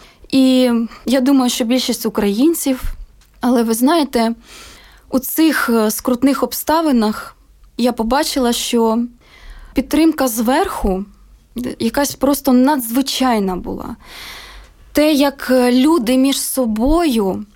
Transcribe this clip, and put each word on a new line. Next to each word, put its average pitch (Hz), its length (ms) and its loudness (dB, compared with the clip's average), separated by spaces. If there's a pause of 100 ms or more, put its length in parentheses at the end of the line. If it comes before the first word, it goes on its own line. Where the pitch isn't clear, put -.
(320)
І 262 400 4 (340)
я 254 160 2
думаю, 262 280 2
що 247 140 -4
більшість 240 420 -2
українців. 254 800 0 (580)
Але 240 220 2
ви 226 100 -2
знаєте, 247 600 0 (760)
у 262 100 -2
цих, 311 500 0
е, 220 220 2
скрутних 254 520 0
обставинах 254 920 0 (420)
я 240 160 0
побачила, 247 600 0
що 233 500 0 (720)
підтримка 302 540 2
зверху 226 800 -2 (720)
якась 269 360 -2
просто 277 380 0
надзвичайна 247 1040 0
була. 190 400 -10 (1000)
Те, 302 200 2
як, 277 380 0
е, 247 200 4
люди 262 460 2
між 269 240 0
собою 226 1040 -2 (100)